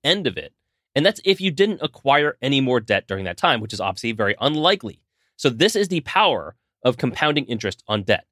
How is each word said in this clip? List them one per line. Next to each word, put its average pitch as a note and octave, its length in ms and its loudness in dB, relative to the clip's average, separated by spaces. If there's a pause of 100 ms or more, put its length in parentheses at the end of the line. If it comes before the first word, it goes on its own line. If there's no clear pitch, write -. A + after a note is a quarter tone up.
end F3 240 0
of F#2 120 -2
it, D2 160 -12 (420)
and D3 100 2
that's G#3+ 200 0
if F#3 160 2
you F#3+ 100 0
didn't G3 300 0
acquire D3 600 0
any C3+ 200 2
more B2+ 180 2
debt G#2+ 280 -2
during F#2+ 180 -6
that F2+ 100 -6
time, C#3+ 240 2
which A2 140 -8
is G2 80 -8
obviously F#2+ 320 -4
very G#2 260 0
unlikely. D3+ 640 0 (340)
So - 140 0
this C#3+ 260 2
is G3 140 0
the F3 120 -2
power C3+ 540 0 (280)
of B2+ 140 2
compounding D3 480 0
interest A2 420 -6
on G#2 160 -2
debt. G2+ 280 0